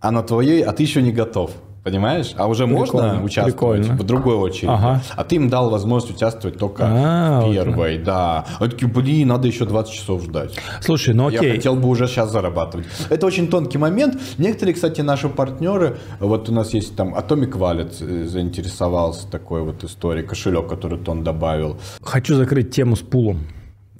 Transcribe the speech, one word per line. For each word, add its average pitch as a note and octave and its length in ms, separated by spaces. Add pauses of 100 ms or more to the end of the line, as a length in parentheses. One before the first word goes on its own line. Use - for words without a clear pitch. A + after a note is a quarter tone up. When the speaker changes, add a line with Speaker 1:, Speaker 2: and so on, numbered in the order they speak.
Speaker 1:
а G#2 80
на A2+ 140
твоей, C3+ 400
а G#2+ 100
ты G#2+ 80
еще D3+ 200
не B2 100
готов. G#2+ 400 (320)
Понимаешь? G#2+ 540
А G2 100
уже A2+ 180
Speaker 2:
Прикольно, D3 200
Speaker 1:
можно A2 400
участвовать G#2+ 320
Speaker 2:
прикольно. A2+ 440
Speaker 1:
в - 40
другой B2+ 300
очереди, G2 360
Speaker 2:
Ага. B2 300 (160)
Speaker 1:
а - 80
ты F3 100
им C#3+ 140
дал B2+ 200
возможность A2 460
участвовать A2 420
только - 300
Speaker 2:
А, D3 540
Speaker 1:
в A2+ 60
Speaker 2:
вот G#2+ 60
Speaker 1:
первой, E2+ 440
да. E2+ 480 (160)
Они A#2 100
такие: B2 180
«Блин, C3+ 380
надо B2 220
еще A#2 160
двадцать G#2+ 300
часов F2+ 280
ждать. D#2+ 340 (220)
Speaker 2:
Слушай, D3+ 340
ну B2+ 160
Speaker 1:
Я A2+ 100
Speaker 2:
окей. C#3 120
Speaker 1:
хотел C3 240
бы B2+ 140
уже B2 180
щас A#2 240
зарабатывать». E2+ 540 (240)
Это D#3 180
очень F3 220
тонкий E3 300
момент. G3 340 (240)
Некоторые, F#3 380
кстати, D#3+ 260
наши D3 260
партнеры, E3 680 (240)
вот G#2+ 260
у A2+ 60
нас A2 200
есть G#2+ 220
там F#2+ 200
Atomic B2+ 360
Wallet, F2 480
э, E2 280
заинтересовался F2 1000
такой F2 340
вот D#2 200
историей, E2 420
кошелек, E2+ 440
который E2 300
Тон E2 260
добавил. D#2+ 500 (260)
Speaker 2:
Хочу C3 340
закрыть C3 360
тему B2 240
с - 60
пулом. G#2+ 380 (600)